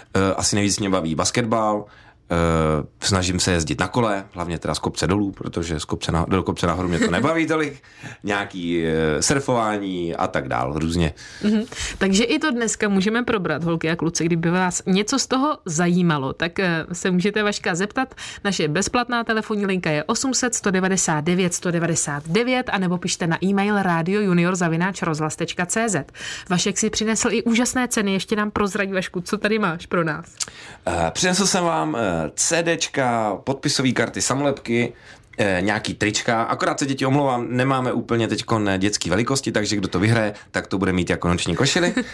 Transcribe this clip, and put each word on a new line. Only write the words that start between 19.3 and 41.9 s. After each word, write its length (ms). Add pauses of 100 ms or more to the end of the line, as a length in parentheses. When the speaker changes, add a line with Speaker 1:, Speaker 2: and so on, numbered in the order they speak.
Speaker 2:
linka 240
je 140
osm 300
set 200
sto 160
devadesát 540
devět 300
sto 160
devadesát 580
devět 440
anebo 260
pište 280
na 180
e-mail 380
rádio 380
junior 360
zavináč 460
rozhlas 340
tečka 300
cé 220
zet. 240 (380)
Vašek 280
si 120
přinesl 400
i 120
úžasné 460
ceny, 240
ještě 240
nám 140
prozrať, 420
Vašku, 280
co 180
tady 200
máš 280
pro 180
nás? 200 (640)
Speaker 1:
Eh, 240
přinesl 360
jsem 180
vám, 320
eh, 380
C 280
Dčka, 840
podpisové 480
karty, 300
samolepky, 680 (460)
eh, 220
nějaký 340
trička. 480
Akorát 360
se, 80
děti, 200
omlouvám, 440
nemáme 420
úplně 360
teďko, 300
ne, 200
dětský 320
velikosti, 420
takže 240
kdo 120
to 120
vyhraje, 340 (160)
tak 160
to 120
bude 140
mít 180
jako 180
noční 280
košili. 380 (200)